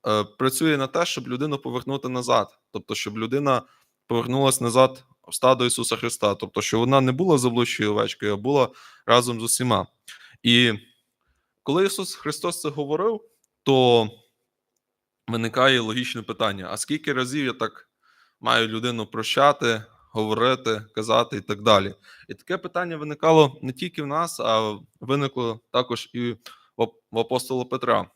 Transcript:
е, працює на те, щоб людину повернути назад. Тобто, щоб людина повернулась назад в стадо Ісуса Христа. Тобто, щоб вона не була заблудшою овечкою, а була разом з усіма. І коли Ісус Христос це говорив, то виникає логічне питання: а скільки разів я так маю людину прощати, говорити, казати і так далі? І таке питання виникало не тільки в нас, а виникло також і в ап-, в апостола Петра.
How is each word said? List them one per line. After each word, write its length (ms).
е, 160
працює 540
на 100
те, 180
щоб 220
людину 300
повернути 520
назад. 500
Тобто, 240
щоб 220
людина 440
повернулась 540
назад 420
в 80
стадо 300
Ісуса 300
Христа. 400
Тобто, 260
щоб 180
вона 220
не 100
була 260
заблудшою 540
овечкою, 420
а 40
була 320
разом 340
з 40
усіма. 440
І 300
коли 220
Ісус 300
Христос 460
це 80
говорив, 520
то 460
виникає 520
логічне 420
питання: 500
а 60
скільки 360
разів 320
я 80
так 360
маю 280
людину 380
прощати, 800
говорити, 720
казати 420
і 40
так 200
далі? 340
І 60
таке 240
питання 400
виникало 640
не 120
тільки 300
в 40
нас, 320
а 400
виникло 600
також 420
і 180
в 60
ап-, 160
в 80
апостола 460
Петра. 500